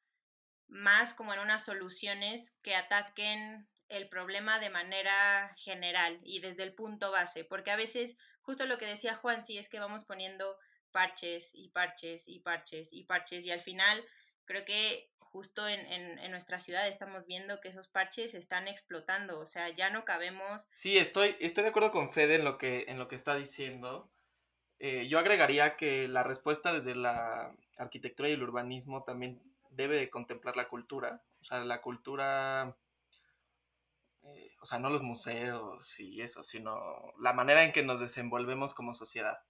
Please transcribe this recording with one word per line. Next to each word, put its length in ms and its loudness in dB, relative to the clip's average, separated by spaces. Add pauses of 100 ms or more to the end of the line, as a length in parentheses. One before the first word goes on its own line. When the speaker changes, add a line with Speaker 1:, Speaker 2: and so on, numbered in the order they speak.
(680)
Speaker 1:
más 440 6
como 220 -6
en 60 -2
unas 260 2
soluciones 960 -4
que 120 -2
ataquen 920 0 (220)
el 180 -6
problema 500 0
de 120 -2
manera 880 2
general 640 0
y 180 -8
desde 220 -8
el 120 -6
punto 360 -6
base, 340 0
porque 260 -6
a 60 2
veces, 400 -2 (240)
justo 240 -4
lo 140 -2
que 80 -6
decía 280 -4
Juan, 300 -2
sí 140 -8
es 100 -10
que 120 -10
vamos 260 -6
poniendo 500 -6 (340)
parches 640 0
y 140 -20
parches 580 -2
y 140 -18
parches 540 -6
y 100 -16
parches, 400 -2
y 60 -4
al 100 0
final 420 2 (440)
creo 180 -4
que 540 0
justo 500 -8
en, 120 -2 (120)
en, 260 -8
en 120 -10
nuestra 280 -6
ciudad 300 -2
estamos 380 -8
viendo 340 -8
que 80 -14
esos 200 -16
parches 440 -2
están 340 -4
explotando, 760 -6
o 60 -10
sea, 220 -6
ya 220 0
no 160 -4
cabemos. 640 -4
Speaker 2:
Sí, 240 2
estoy, 440 6
estoy 240 2
de 60 6
acuerdo 200 6
con 240 0
Fede 220 8
en 80 4
lo 120 2
que, 320 -2
en 100 -6
lo 100 -6
que 80 -8
está 180 0
diciendo. 760 -6 (680)
Eh, 320 -2
yo 80 6
agregaría 580 8
que 320 2
la 140 2
respuesta 500 0
desde 220 -2
la 600 -2 (220)
arquitectura 540 -4
y 20 4
el 100 0
urbanismo 600 -4
también 380 -8 (300)
debe 240 2
de 140 2
contemplar 460 -6
la 120 -2
cultura, 540 -6 (180)
o 40 -20
sea, 200 -4
la 160 -2
cultura, 960 -2 (1500)
eh, 280 -20 (100)
o 60 -18
sea, 120 -4
no 120 0
los 120 2
museos 960 -6
y 220 -12
eso, 240 -10
sino 720 -8
la 140 4
manera 320 10
en 80 4
que 100 4
nos 160 0
desenvolvemos 760 -4
como 200 -8
sociedad 440 -4 (120)